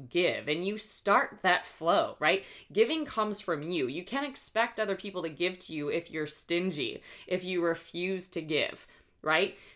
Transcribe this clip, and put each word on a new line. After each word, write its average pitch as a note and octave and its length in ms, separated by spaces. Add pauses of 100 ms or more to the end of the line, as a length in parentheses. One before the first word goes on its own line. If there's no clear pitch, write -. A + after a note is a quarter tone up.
give, A#2+ 380
and E3 180
you G#3 140
start - 640
that F3+ 240
flow, D#3+ 540
right? F3 240 (280)
Giving B3+ 320
comes G#3+ 360
from D3+ 220
you. D#3+ 260
You E3 160
can't C#4 240
expect A#3 500
other G3 160
people F#3 280
to E3 60
give F3 320
to - 140
you D3 140
if D#3+ 240
you're D3+ 160
stingy, E3+ 760 (240)
if F3+ 180
you F3+ 160
refuse F3 680
to E3+ 120
give, D#3 460 (360)
right? D#3+ 340 (200)